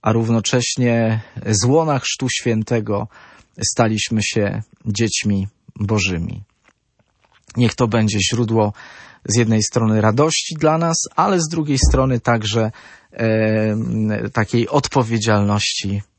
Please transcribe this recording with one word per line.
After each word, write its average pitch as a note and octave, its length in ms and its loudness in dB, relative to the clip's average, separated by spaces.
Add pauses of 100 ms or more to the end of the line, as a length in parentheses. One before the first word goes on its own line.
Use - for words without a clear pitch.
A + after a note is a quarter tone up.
a A2 100 0
równocześnie A2+ 1080 0 (260)
z G#2 180 0
łona D3 340 2
Chrztu - 300 -4
Świętego A2 800 -2 (520)
staliśmy A2 600 0
się G#2 400 -2 (240)
dziećmi G2+ 640 -2 (280)
Bożymi. F#2+ 680 -2 (1120)
Niech A#2+ 180 2
to A#2+ 140 2
będzie A2 300 2 (120)
źródło A2+ 420 0 (520)
z - 140 0
jednej A2 240 2
strony A2 380 0
radości C#3 540 2
dla D#3 240 2
nas, E3 180 0 (200)
ale F#3 240 2
z D#3 100 -4
drugiej D3+ 280 -2
strony C3 420 2
także, A2 520 0 (400)
e, A2 1200 0
takiej A#2 360 0
odpowiedzialności G#2 1300 0 (160)